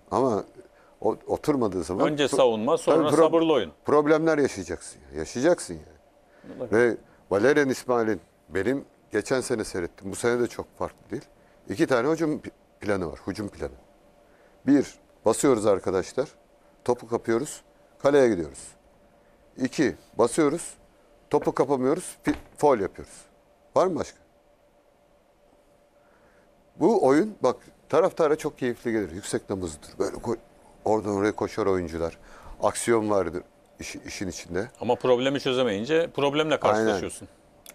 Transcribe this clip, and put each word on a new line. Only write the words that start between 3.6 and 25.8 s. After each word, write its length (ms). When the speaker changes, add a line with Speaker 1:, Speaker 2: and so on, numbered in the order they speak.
Speaker 1:
problemler 540
yaşayacaksın. 600
Yaşayacaksın 580
yani. 100
Speaker 2:
Mutlaka. 280
Speaker 1:
Ve 200
Valerian 380
İsmail'in 520
benim 360
geçen 280
sene 240
seyrettim. 460
Bu 60
sene 240
de 60
çok 320
farklı 320
değil. 140
İki 180
tane 240
hücum 280
pi-, 120
planı 320
var. 140
Hücum 220
planı. 240
Bir, 280
basıyoruz 420
arkadaşlar. 640
Topu 240
kapıyoruz. 540
Kaleye 300
gidiyoruz. 400
İki, 400
basıyoruz. 560
Topu 240
kapamıyoruz. 680
Fi-, 100
faul 240
yapıyoruz. 340
Var 100
mı 120
başka? 200